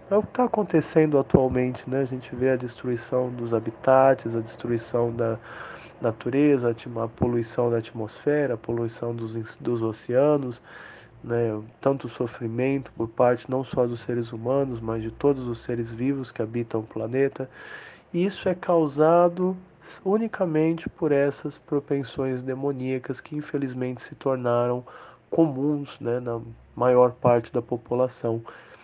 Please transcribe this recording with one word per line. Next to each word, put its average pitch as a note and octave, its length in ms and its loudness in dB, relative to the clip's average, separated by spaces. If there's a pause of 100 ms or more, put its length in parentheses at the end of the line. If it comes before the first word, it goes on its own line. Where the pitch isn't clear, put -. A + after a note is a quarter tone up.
É G3 60 2
o G#3+ 80 4
que - 60 -12
tá B3+ 160 0
acontecendo D#3 760 2
atualmente, B2+ 680 2
né? C3 120 -2
A C#3 60 0
gente B2+ 280 -8
vê B2+ 180 2
a C3 40 4
destruição B2+ 760 -4
dos A#2+ 240 -6
habitats, B2 840 4
a - 20 0
destruição A#2 720 -2
da A#2 260 -2 (640)
natureza, B2+ 680 2
a - 20 2
atmo-, A#2 300 -8
a A2+ 80 -4
poluição A#2+ 600 0
da A#2 80 2
atmosfera, B2 760 -2
a A2+ 40 -4
poluição A#2 560 -4
dos A2+ 220 -8
ins-, A2+ 220 -8
dos B2 260 -2
oceanos, B2+ 800 0 (600)
né? A#2 400 -2 (200)
Tanto C3+ 260 0
sofrimento B2 880 -4
por A2 160 -6
parte B2 420 2
não C3 140 -2
só B2 200 0
dos A#2+ 140 -4
seres A#2 320 -4
humanos, B2 480 -2
mas A2+ 240 -4
de A2+ 80 -8
todos C3+ 340 0
os A#2 140 -6
seres A#2 320 -6
vivos B2+ 400 -2
que - 100 -6
habitam A#2 380 -4
o A2 40 -4
planeta. B2+ 680 -2 (640)
E F3 120 2
isso G3 220 -4
é F#3 80 2
causado F3 1040 4 (480)
unicamente E3+ 840 0
por D#3 240 0
essas C#3+ 460 0
propensões C#3 840 -2
demoníacas C3 800 -4
que - 160 -12
infelizmente B2+ 640 -4
se - 140 -16
tornaram B2 720 0 (500)
comuns, D3 640 0
né, A#2+ 200 -2
na A#2+ 200 -4 (340)
maior B2 380 6
parte A#2+ 400 4
da B2 100 0
população. A#2+ 800 -2 (420)